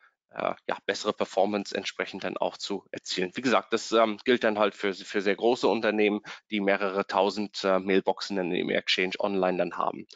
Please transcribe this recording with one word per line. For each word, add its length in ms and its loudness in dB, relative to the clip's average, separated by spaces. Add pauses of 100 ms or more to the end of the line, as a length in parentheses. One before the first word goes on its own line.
(320)
äh, 240 -4 (120)
ja, 180 -2
bessere 280 -2
Performance 600 0
entsprechend 480 -6
dann 140 -6
auch 200 -2
zu 340 -8
erzielen. 440 -6
Wie 60 -8
gesagt, 300 2
das, 200 -2
ähm, 340 4
gilt 180 4
dann 140 2
halt 180 2
für, 180 -2
für 280 -4
sehr 140 2
große 320 2
Unternehmen, 540 2 (280)
die 100 -2
mehrere 480 -2
tausend, 560 0
äh, 160 2
Mailboxen 560 0
dann 160 -2
im 180 -2
Exchange 500 0
online 380 0
dann 200 -2
haben. 380 -2